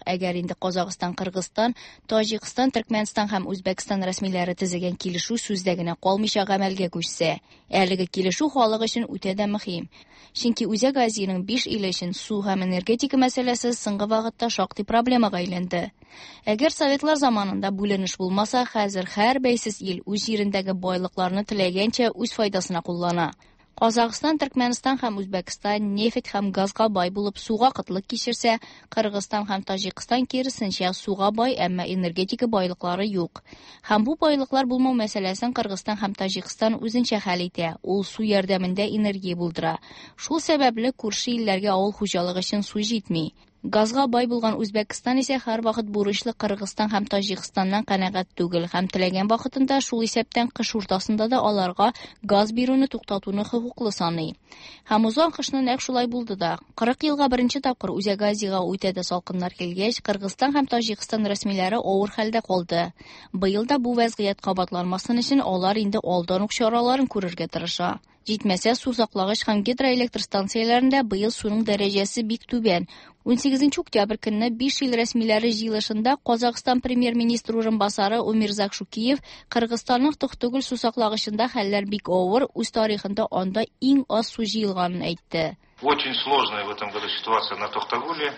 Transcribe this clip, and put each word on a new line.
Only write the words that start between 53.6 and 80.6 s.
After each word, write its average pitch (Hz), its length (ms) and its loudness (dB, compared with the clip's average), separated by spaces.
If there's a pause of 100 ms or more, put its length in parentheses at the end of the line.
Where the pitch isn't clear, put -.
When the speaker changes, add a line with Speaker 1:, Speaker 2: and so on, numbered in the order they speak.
Speaker 1:
саный. 165 400 -2 (540)
Һәм 220 180 4
узган 302 240 4
кышны 269 320 -2
нәкъ 254 160 2
шулай 247 320 0
булды 233 240 -4
да. 170 220 -2 (180)
Кырык 247 320 0
елга 285 220 4
беренче 247 320 2
тапкыр 220 340 -2
Үзәк 202 380 0
Азиягә 196 340 -2
үтә 190 240 -2
дә 185 160 -4
салкыннар 180 480 -4
килгәч, 185 480 -4
Кыргызстан 202 480 -2
һәм 277 160 2
Таҗикстан 220 560 -2
рәсмиләре 202 560 0
авыр 196 320 0
хәлдә 220 320 -2
калды. 175 480 -2 (400)
Быел 196 320 0
да 277 160 2
бу 240 140 0
вазгыять 220 480 0
кабатланмасын 190 800 0
өчен 277 160 4
алар 190 400 2
инде 202 240 0
алдан 180 400 0
ук 208 80 -4
чараларын 240 560 2
күрергә 175 400 -4
тырыша. - 540 -4 (220)
Җитмәсә, 208 560 0
су 254 160 -2
саклагыч 208 480 0
һәм 208 240 2
гидроэлектр 247 560 0
станцияләрендә 233 800 2
быел 208 320 0
суның 214 320 0
дәрәҗәсе 202 560 0
бик 226 240 -4
түбән. 208 400 2 (400)
Унсигезенче 269 540 4
октябрь 214 440 0
көнне 220 240 0
биш 247 360 -2
ил 247 100 0
рәсмиләре 226 560 2
җыелышында 220 720 0
Казакъстан 240 560 2
премьер-министры 233 800 0
урынбасары 214 640 2
Умирзак 208 520 0
Шукиев 240 460 -2 (300)
Кыргызстанның 240 640 2
Токтогул 254 480 -2